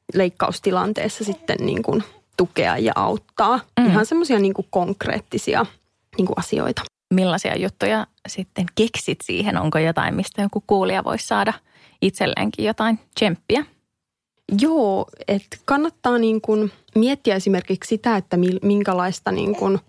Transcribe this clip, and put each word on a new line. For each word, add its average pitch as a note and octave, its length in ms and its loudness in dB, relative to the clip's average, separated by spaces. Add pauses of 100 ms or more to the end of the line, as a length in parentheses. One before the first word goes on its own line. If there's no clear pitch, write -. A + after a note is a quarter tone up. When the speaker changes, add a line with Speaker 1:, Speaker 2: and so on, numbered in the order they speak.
(140)
Speaker 1:
leikkaustilanteessa F#3 1120 -2
sitten - 360 -6
niin - 220 -2
kuin G#3+ 220 -2 (320)
tukea E3+ 420 0
ja A2 180 0
auttaa. A3 640 0 (200)
Speaker 2:
Mm. B3 60 6
Speaker 1:
Ihan G#3 200 4
semmoisia D#4+ 320 2
niin G3 160 2
kuin G3 160 -6
konkreettisia - 960 -2 (500)
niin F#3 100 2
kuin - 120 -4
asioita. - 440 -4 (320)
Speaker 2:
Millaisia F#3 440 0
juttuja G#3 480 -2 (220)
sitten F#3 460 -6
keksit - 500 -2
siihen? G3 340 -2
Onko D#3 200 0
jotain, D#3+ 360 0
mistä - 280 -4
joku G3+ 240 -4
kuulija F#3+ 380 0
voisi - 220 -4
saada G#3 260 0 (500)
itselleenkin G3 600 -2
jotain A3 340 0 (160)
tsemppiä? G#3+ 500 0 (960)
Speaker 1:
Joo, A3+ 460 2 (220)
et G3+ 140 0 (220)
kannattaa C#4 540 0
niin A3 220 2
kuin G#3+ 320 0 (220)
miettiä A#3 420 2
esimerkiksi F#3 520 0
sitä, A3+ 280 0
että F#3 200 -2
mil-, F3+ 260 2
minkälaista F#3+ 720 0
niin G3 240 0
kuin G3 220 2 (100)